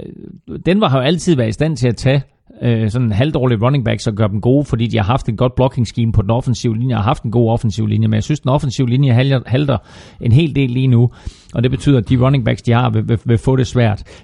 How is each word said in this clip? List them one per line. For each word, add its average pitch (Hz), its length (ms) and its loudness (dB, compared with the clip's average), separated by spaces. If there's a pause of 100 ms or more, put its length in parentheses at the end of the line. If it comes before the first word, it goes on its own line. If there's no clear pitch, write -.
(640)
Denver 202 220 2
har 135 100 2
jo 127 60 0
altid 165 320 0
været 117 140 0
i - 20 -4
stand 151 260 -2
til 123 100 0
at 117 100 0
tage, 135 240 2 (400)
øh, 113 280 0
sådan 120 180 0
en 110 40 0
halvdårlig 123 500 0
running 127 240 2
backs 113 220 -2
og 113 60 -2
gøre 107 140 0
dem 101 140 -4
gode, 135 240 2
fordi 117 220 -2
de 107 100 -2
har 101 60 0
haft 123 260 -2
et 107 80 -4
godt 131 180 0
blocking 127 320 0
scheme 117 240 -2
på 101 100 2
den 98 100 -2
offensive 120 460 -2
linje, 123 180 -2
og 104 80 -2
haft 123 200 -2
en 117 80 -6
god 113 200 2
offensiv 110 360 -2
linje, 107 200 0
men 107 80 0
jeg 107 80 0
synes, 147 160 -2
den - 100 -4
offensive 135 400 -2
linje 139 240 2
halter, 131 320 2
halter 139 320 0 (440)
en 113 100 0
hel 147 240 4
del 139 140 0
lige 127 180 -2
nu, 120 220 4 (440)
og 117 100 -2
det 127 80 2
betyder, 135 260 2
at 113 120 -2
de 123 160 2
running 135 200 2
backs, 120 160 -2
de 120 100 -2
har, 120 180 2
vil, 107 200 -2
vil, 117 160 0
vil 117 120 2
få 131 180 0
det 131 120 0
svært. 113 360 0 (200)